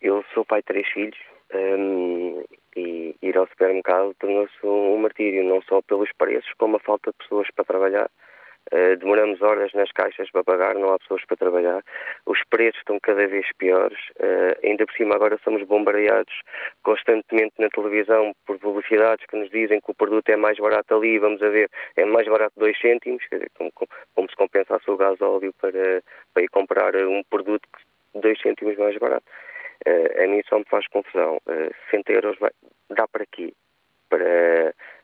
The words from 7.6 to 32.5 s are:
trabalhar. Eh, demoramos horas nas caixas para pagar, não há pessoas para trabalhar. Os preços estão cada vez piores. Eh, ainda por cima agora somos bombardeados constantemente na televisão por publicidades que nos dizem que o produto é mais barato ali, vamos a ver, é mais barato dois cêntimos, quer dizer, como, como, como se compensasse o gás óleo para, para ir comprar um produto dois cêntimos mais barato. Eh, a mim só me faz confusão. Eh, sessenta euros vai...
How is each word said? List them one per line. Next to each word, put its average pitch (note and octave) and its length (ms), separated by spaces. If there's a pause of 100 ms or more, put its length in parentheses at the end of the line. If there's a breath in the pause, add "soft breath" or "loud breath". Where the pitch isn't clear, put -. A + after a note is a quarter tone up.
trabalhar. F#2+ 460 (600 loud breath)
Eh, F2+ 240
demoramos G2 480
horas G#2 300
nas G2+ 180
caixas F#2+ 400
para F#2 140
pagar, F#2 320
não G2 180
há F#2 60
pessoas - 260
para F2+ 100
trabalhar. F2+ 480 (400 loud breath)
Os - 140 (100)
preços A#2 300
estão - 240
cada G2+ 240
vez G2 180 (140)
piores. F#2+ 400 (220)
Eh, F#2 420
ainda G#2 240
por - 80
cima G#2 220
agora G#2+ 260
somos G#2 240
bombardeados G#2 680 (520 loud breath)
constantemente A2 760
na A2 100
televisão G#2+ 640 (140)
por G2 140
publicidades G#2+ 680
que - 100
nos G#2 140
dizem G#2+ 300
que - 100
o G2+ 40
produto G#2+ 340
é A2 80
mais G#2+ 220
barato G#2+ 360
ali, A2 240
vamos G#2 240
a G#2+ 60
ver, G#2 200 (280 loud breath)
é E2+ 80
mais A2 240
barato G#2+ 280
dois G#2+ 240
cêntimos, A#2+ 460
quer - 120
dizer, - 200
como, F2 160
como, - 160 (240 loud breath)
como F#2+ 160
se - 60
compensasse G2 520
o G2+ 80
gás F#2+ 240
óleo G2 400
para, F#2 400 (320 loud breath)
para F2+ 120
ir F#2+ 40
comprar G2 460
um F#2+ 300
produto G2+ 440 (460)
dois G#2+ 260
cêntimos G#2 380
mais G#2 180
barato. - 300 (580 loud breath)
Eh, E2+ 400
a F#2+ 40
mim G#2 200
só G#2+ 120
me G#2 60
faz G#2 200
confusão. E2+ 640
Eh, D#2+ 220 (140)
sessenta G#2 280
euros G#2 260
vai... - 140 (380)